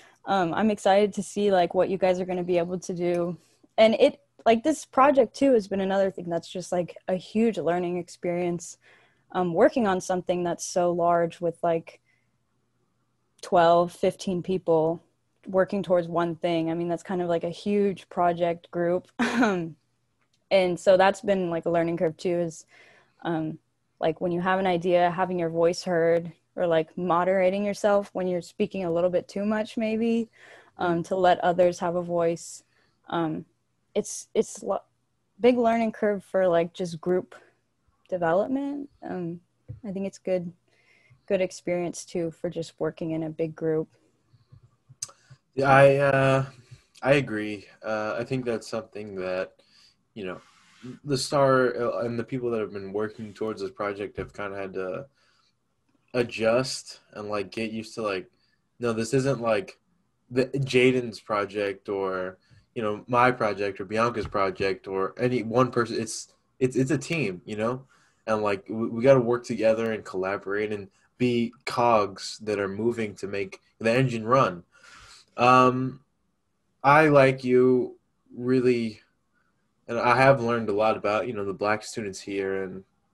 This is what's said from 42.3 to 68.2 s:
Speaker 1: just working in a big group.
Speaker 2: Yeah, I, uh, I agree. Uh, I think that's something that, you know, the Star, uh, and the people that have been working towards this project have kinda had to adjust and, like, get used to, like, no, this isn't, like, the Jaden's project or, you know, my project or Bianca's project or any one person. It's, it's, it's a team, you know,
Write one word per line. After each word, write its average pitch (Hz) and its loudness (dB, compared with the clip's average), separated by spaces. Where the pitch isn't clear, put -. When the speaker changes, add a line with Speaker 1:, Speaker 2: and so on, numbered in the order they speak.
Speaker 1:
just 165 -8
working 160 -6
in 160 -4
a 160 -6
big 160 -6
group. 160 -2
Speaker 2:
Yeah, 135 2
I, 139 8
uh, 135 2
I 131 4
agree. 107 -2
Uh, 107 -4
I 117 -6
think 127 -4
that's 110 -4
something 107 -10
that, 92 -6
you 107 -12
know, 90 -10
the 143 -2
Star, 135 2
uh, 117 -4
and 117 -6
the 113 -4
people 123 -6
that 113 -2
have 95 -6
been 98 -10
working 107 -6
towards 107 -8
this 92 -8
project 101 -8
have - -10
kinda 101 -10
had 95 -8
to 92 -8
adjust 117 -2
and, 104 -12
like, 101 -6
get 110 -6
used 110 -12
to, 117 -8
like, 95 -6
no, 120 -2
this 113 -4
isn't, 131 0
like, 107 -2
the 127 0
Jaden's 127 2
project 101 -4
or, 95 -4
you 120 -6
know, 104 -4
my 123 4
project 101 -4
or 95 -10
Bianca's 110 -2
project 98 -2
or 95 -4
any 123 0
one 120 2
person. 117 -2
It's, - -10
it's, 131 0
it's 131 2
a 147 2
team, 113 -4
you 104 -10
know, 123 -4